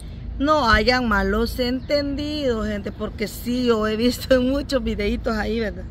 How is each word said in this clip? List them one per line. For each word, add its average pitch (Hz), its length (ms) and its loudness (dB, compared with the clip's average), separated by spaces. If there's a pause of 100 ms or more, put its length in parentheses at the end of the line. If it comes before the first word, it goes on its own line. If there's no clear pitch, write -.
(400)
no 285 300 4
hayan 233 380 4
malos 208 520 0
entendidos, 277 1080 -2
gente, 208 260 -4
porque 214 340 -6
sí, 247 380 -4
yo 220 220 4
he 220 100 -2
visto 247 380 2
en 254 140 4
muchos 269 320 0
videitos 220 540 -2
ahí, 214 240 -2
¿verdad? 185 320 -4